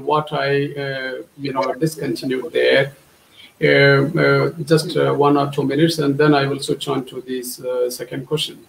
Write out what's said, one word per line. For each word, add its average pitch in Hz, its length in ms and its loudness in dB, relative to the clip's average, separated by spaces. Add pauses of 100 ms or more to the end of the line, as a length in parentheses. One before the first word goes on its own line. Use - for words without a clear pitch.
what 147 300 0
I, 143 420 0
uh, 135 480 -8 (160)
you 139 140 -6
know, 135 220 -2
discontinued 131 800 -4
there. 131 400 2 (680)
Uh, 151 40 2 (540)
uh, 139 300 2 (140)
just, 156 320 2
uh, 139 180 2
one 143 220 4
or 139 140 0
two 139 120 -4
minutes, 147 380 2
and 139 180 0
then 151 160 6
I 135 120 4
will 139 140 -4
switch - 280 -4
on 131 180 -2
to 127 160 -12
this, 127 380 -8
uh, 127 280 -2
second 135 380 -10
question. - 320 -4 (100)